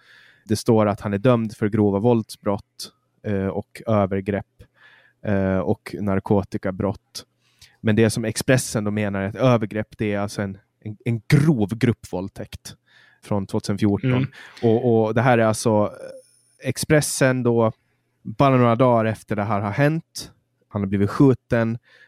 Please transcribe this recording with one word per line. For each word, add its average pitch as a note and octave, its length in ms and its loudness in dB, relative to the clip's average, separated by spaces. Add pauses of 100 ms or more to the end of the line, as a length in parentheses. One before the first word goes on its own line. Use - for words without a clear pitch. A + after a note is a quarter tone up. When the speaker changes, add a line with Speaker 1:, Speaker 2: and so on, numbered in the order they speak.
(440)
Speaker 1:
det A2 120 -2
står A2 300 2
att G2+ 140 -2
han G2+ 140 -4
är G2 40 -4
dömd A2+ 380 0
för A2 120 -2
grova G#2 300 2
våldsbrott, G#2+ 920 -4 (340)
eh, G2 200 -4
och - 400 -8
övergrepp, G2 600 -2 (800)
eh, G2 320 0
och - 420 -4
narkotikabrott. G2 1200 -4 (560)
Men G#2+ 160 0
det A2 140 4
som A#2 140 -6
Expressen A#2+ 600 -2
då G#2 60 -2
menar G2+ 320 -4
är F#2+ 60 -4
ett G2 80 -10
övergrepp, G#2+ 600 0
det G#2+ 140 -2
är G2+ 60 -4
alltså G2+ 240 -6
en, F#2+ 160 -8 (260)
en, G#2+ 200 -12
en A#2 240 -2
grov C#3+ 400 4 (100)
gruppvåldtäkt - 960 -4 (500)
från G2 220 -4
tvåtusen G#2 320 -4
fjorton. G#2 340 0
Speaker 2:
Mm. B2+ 140 0 (360)
Speaker 1:
Och, A#2 440 4
och A2+ 80 -4
det A#2+ 80 2
här B2+ 160 4
är A2+ 60 4
alltså A2 480 2 (680)
Expressen C3 800 0
då, A#2 300 2 (500)
bara C3+ 340 2
några A#2+ 200 4
dagar A#2+ 280 4
efter A2 320 -4
det G2+ 80 -2
här G2+ 160 -2
har G#2 100 -4
hänt, D3 640 -4 (360)
han G#2 140 -4
har G2+ 60 -2
blivit G2 220 0
skjuten, A#2 680 0 (300)